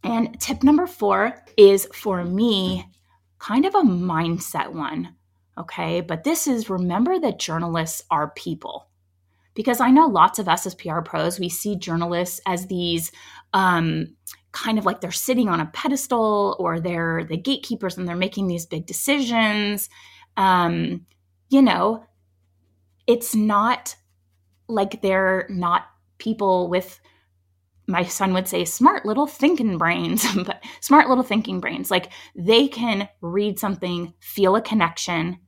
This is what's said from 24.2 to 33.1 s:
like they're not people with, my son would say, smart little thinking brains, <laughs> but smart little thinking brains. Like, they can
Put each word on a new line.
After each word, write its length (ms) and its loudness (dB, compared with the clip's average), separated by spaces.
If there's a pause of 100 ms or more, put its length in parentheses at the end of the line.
like 340 -2
they're 480 2
not 360 0 (320)
people 500 0
with, 320 -4 (880)
my 160 0
son 280 0
would 140 0
say, 180 -2
smart 400 2
little 220 0
thinking 500 0
brains, 480 0 (100)
<laughs> 100 -2
but 180 -8 (180)
smart 280 6
little 160 2
thinking 340 -2
brains. 320 -6
Like, 220 -2 (240)
they 320 4
can 400 -4 (120)